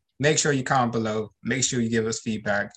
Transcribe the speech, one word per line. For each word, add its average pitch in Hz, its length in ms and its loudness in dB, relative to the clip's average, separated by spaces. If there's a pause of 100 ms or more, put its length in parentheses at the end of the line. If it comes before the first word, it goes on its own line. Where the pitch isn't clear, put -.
(200)
make 147 200 4
sure 156 120 2
you 135 120 0
comment 123 280 2
below. 110 400 -2 (120)
Make 123 200 -2
sure 127 160 0
you 113 100 0
give 113 180 0
us 113 140 -4
feedback, 104 560 -2